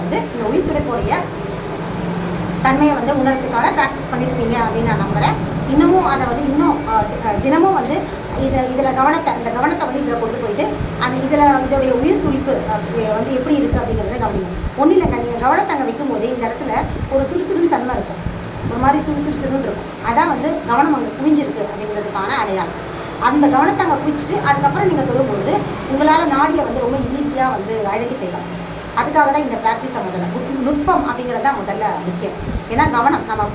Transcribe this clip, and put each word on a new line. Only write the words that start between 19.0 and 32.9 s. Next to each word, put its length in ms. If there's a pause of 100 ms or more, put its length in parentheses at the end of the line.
சுறுசுறுசுறுன்னு 640
இருக்கும். 240 (180)
அதான் 260
வந்து 160 (180)
கவனம் 280
அங்க 140 (100)
குவிஞ்சிருக்கு 420
அப்படிங்கிறதுக்கான 720 (100)
அடையாளம். 480 (340)
அந்த 240
கவனத்தை 380
அங்க 160
குவிச்சிட்டு 420
அதுக்கப்புறம் 440
நீங்க 140
தொடும்பொழுது 520 (380)
உங்களால 340
நாடியை 380
வந்து 160
ரொம்ப 180
ஈஸியா 520
வந்து 240 (160)
ஐடென்டிஃபை 420
பண்ணலாம். 280 (400)
அதுக்காக 340
தான் 100
இந்த 200
பிராக்டிஸை 420
முதல்ல, 280
நுட்-, 300
நுட்பம் 460
அப்படிங்கிறது 320
தான் 140
முதல்ல 300 (200)
முக்கியம். 320 (340)
ஏன்னா 200